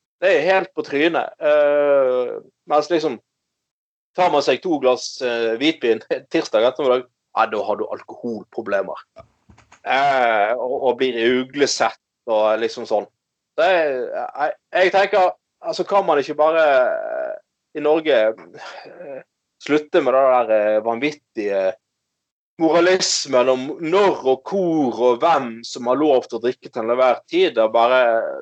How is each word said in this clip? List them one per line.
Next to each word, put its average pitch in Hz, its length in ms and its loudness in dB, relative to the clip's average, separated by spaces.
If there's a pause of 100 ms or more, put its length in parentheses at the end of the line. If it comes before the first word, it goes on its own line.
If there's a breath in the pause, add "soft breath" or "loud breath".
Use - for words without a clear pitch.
(220)
det 185 100 2
er 156 160 2
helt 190 240 0
på 151 100 -6
trynet. 147 540 -2
Eh, 143 960 2 (320)
mens 151 260 -4
liksom, 151 300 -2 (960)
tar 180 120 2
man 147 120 2
seg 131 200 0
to 165 160 -2
glass, 127 280 0 (120)
eh, 117 360 -2
hvitvin 120 480 0 (140)
<laughs> - 160 -12
tirsdag 120 340 0
ettermiddag, 127 400 0 (280)
ja, 110 120 2
da 104 160 -4
har 101 160 -4
du 107 80 -6
alkoholproblemer. 101 1160 -8 (760)
Eh, 123 720 2
og, 123 280 -4
og 123 180 0
blir 123 220 -2
uglesett 127 800 0 (260)
og 107 300 2
liksom 113 320 -6
sånn. 104 160 -2 (540)
Så 160 80 2
jeg, 160 300 0 (100)
jeg, 123 460 -6 (180)
jeg 180 220 2
tenker, 196 400 2 (300)
altså, 170 220 -6
kan 196 220 0
man 156 120 2
ikke 151 160 -4
bare, 156 280 2 (240)
eh, 60 480 -4 (400)
i 151 80 -8
Norge, 151 380 2 (640 loud breath)
eh, 139 340 -16 (420)
slutte 151 400 0
med 131 160 2
det 135 80 4
der, 123 300 2
eh, 107 260 2
vanvittige 113 840 -4 (960)
moralismen 165 920 2
om 127 120 0 (160)
når 175 440 0
og 135 240 0
hvor 160 540 0
og 123 180 4
hvem 135 460 0
som 120 260 -8
har 131 80 2
lov 143 240 2
til 117 160 -8
å 110 60 -10
drikke - 260 -6
til 113 140 -8
enhver 123 400 2
tid, 165 340 0
og 110 160 2
bare 120 260 4 (420)